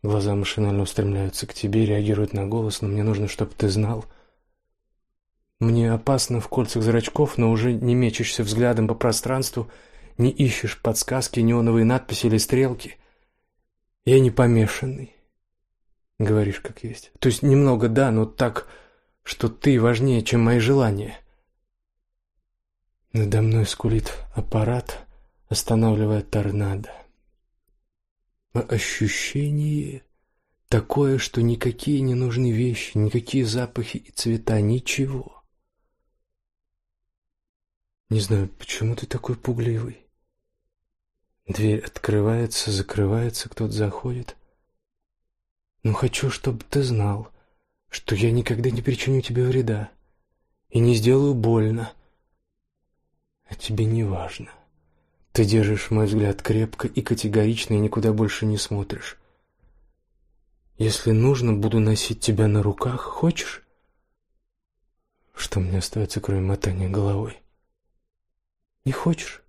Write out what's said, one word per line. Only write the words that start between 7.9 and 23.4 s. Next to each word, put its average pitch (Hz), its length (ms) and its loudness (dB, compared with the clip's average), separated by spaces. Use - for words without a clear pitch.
мечешься 120 480 0
взглядом 113 440 2
по 113 60 0
пространству, 120 760 -2
не 123 120 4
ищешь 120 500 -2
подсказки, 123 600 -4
неоновые 117 440 4
надписи 120 440 0
или 110 100 4
стрелки. 127 600 -2
Я 131 140 8
не 127 100 6
помешанный. 123 880 2
Говоришь, 104 400 2
как - 240 -14
есть. - 360 -14
То - 80 2
есть 117 140 2
немного 135 480 6
да, 127 220 4
но 110 140 4
так, - 420 -4
что - 260 -4
ты 127 320 2
важнее, 120 400 2
чем 117 200 2
мои 117 180 4
желания. 110 600 2
Надо 107 300 0